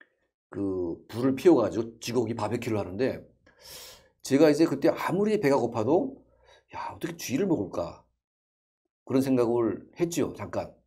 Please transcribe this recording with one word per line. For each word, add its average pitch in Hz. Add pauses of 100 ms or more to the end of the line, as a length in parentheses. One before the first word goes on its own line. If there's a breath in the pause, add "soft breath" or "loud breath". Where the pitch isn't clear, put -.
(480 soft breath)
그 92
불을 127
피워가지고 117
쥐고기 113
바베큐를 110
하는데 98 (960 loud breath)
제가 147
이제 151
그때 151
아무리 202
배가 139
고파도 117 (580 soft breath)
"야, -
어떻게 -
쥐를 147
먹을까?" 90 (1040)
그런 131
생각을 120 (140)
했죠, 170
잠깐. 101 (140)